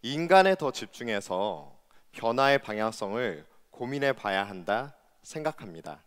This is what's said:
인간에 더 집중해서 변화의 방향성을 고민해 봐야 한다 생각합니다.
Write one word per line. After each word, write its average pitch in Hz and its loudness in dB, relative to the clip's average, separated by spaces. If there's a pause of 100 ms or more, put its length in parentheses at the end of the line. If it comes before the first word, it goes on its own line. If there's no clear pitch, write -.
인간에 170 6
더 147 -4
집중해서 101 -4 (320)
변화의 135 2
방향성을 107 -4 (260)
고민해 139 -2
봐야 98 -2
한다 104 -4 (280)
생각합니다. 92 -10